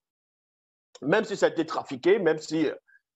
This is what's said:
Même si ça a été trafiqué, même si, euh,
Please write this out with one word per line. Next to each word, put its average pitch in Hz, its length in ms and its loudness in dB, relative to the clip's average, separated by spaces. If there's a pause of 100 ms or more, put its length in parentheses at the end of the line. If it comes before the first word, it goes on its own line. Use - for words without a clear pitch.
(1000)
Même 196 240 0
si 202 120 -6
ça 175 100 2
a - 20 6
été 160 180 0
trafiqué, 147 540 0
même 160 180 2
si, 156 300 -2
euh, 104 80 -6 (400)